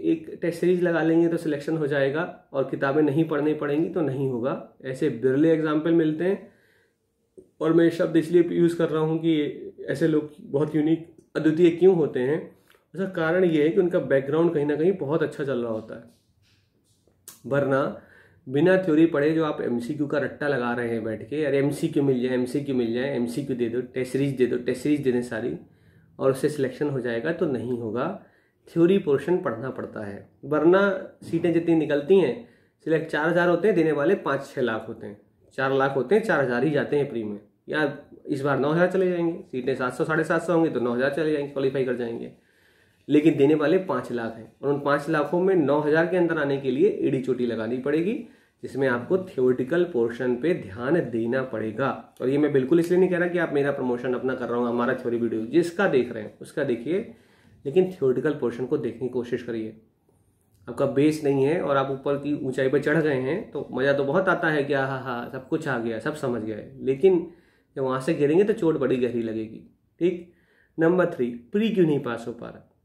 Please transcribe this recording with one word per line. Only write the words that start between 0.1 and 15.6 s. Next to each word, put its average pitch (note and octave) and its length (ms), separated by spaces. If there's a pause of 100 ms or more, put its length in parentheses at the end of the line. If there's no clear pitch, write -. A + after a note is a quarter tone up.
test E3+ 180
series F3 220
लगा E3+ 200
लेंगे E3 260
तो E3 80
selection D#3 400
हो D#3 100
जाएगा C#3 680
और C3+ 120
किताबें C#3 380
नहीं D3+ 220
पढ़नी D3+ 300
पड़ेंगी, D3+ 340
तो F3+ 120
नहीं C3+ 280
होगा। C3 460 (100)
ऐसे C3+ 240
बिरले C3 440
example D#3 400
मिलते D#3+ 320
हैं, G3 280 (1080)
और D#3+ 120
मैं E3 180
शब्द E3 260
इसलिए E3+ 260
यूज़ E3+ 360
कर E3 100
रहा D#3 140
हूँ D#3+ 160
कि D#3 440 (240)
ऐसे E3 220
लोग D3+ 220 (100)
बहुत D3+ 360
यूनिक, D#3+ 400 (200)
अद्वितीय D#3 340
क्यों F3+ 260
होते C3+ 240
हैं। D3 360 (380)
उसका F#3 120
कारण F3 380
ये D#3 180
है D3+ 60
कि F#3+ 120
उनका F3 180
background D3 560
कहीं C#3+ 120
ना D3 100
कहीं E3+ 160
बहुत D#3 300
अच्छा D3 220
चल C3+ 140
रहा A#2 140